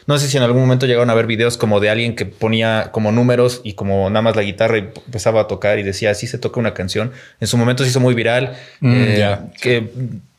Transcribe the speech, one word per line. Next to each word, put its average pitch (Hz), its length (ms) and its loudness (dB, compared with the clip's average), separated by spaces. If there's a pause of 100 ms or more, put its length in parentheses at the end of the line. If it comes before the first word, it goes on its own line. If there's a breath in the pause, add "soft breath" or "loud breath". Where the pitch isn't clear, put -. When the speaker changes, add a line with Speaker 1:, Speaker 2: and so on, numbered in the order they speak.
Speaker 1:
No 147 100 2
sé 143 120 0
si 135 100 0
en 127 40 2
algún 123 200 2
momento 127 240 2
llegaron 120 240 2
a 113 40 2
ver 113 120 2
videos 117 320 0
como 104 220 2
de 104 100 2
alguien 117 260 0
que - 80 -6
ponía 110 680 0
como 107 200 0
números 123 500 2
y 104 120 -10
como 98 340 0
nada 110 140 0
más 113 140 2
la 104 60 2
guitarra 110 360 0
y 95 100 -6 (160)
empezaba 110 380 0
a 107 60 -8
tocar 104 300 0
y 104 40 -2
decía, 98 300 0
"Así 113 140 -6
se 120 120 -8
toca 120 220 -6
una 110 120 -2
canción". 107 400 -6 (280 loud breath)
En 110 60 -4
su 120 120 0
momento 123 260 2
se 127 60 0
hizo 131 100 0
muy 123 140 4
viral, 117 420 0 (240 loud breath)
Speaker 2:
Mm, 123 140 2
Speaker 1:
eh, 110 240 2
Speaker 2:
ya. 101 220 0 (200)
Speaker 1:
que, 120 300 0 (480)